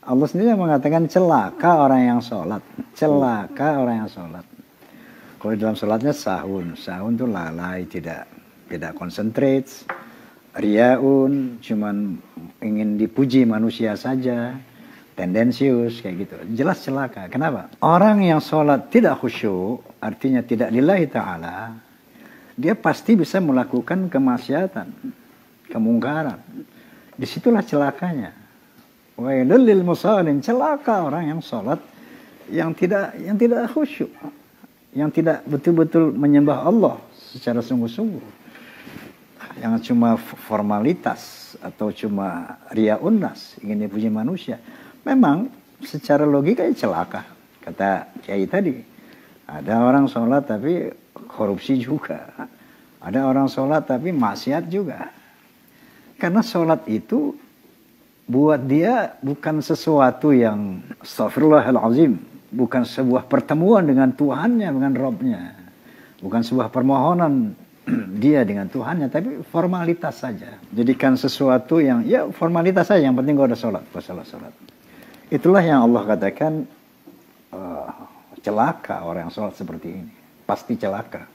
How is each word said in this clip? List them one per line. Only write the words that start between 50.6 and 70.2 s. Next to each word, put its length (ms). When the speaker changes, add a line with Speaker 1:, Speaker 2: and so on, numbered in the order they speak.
Speaker 1:
korupsi 480
juga, 560
ada 320
orang 160
sholat 400
tapi 240
maksiat 560
juga. 460
Karena 240
sholat 460
itu 480
buat 400
dia 560
bukan 400
sesuatu 720
yang, 480
astagfirullahalazim, 1120
bukan 400
sebuah 400
pertemuan 560
dengan 320
Tuhannya, 560
dengan 240
Robnya, 560
bukan 160
sebuah 320
permohonan 800
<clears throat> 400
dia 240
dengan 240
Tuhannya, 400
tapi 320
formalitas 800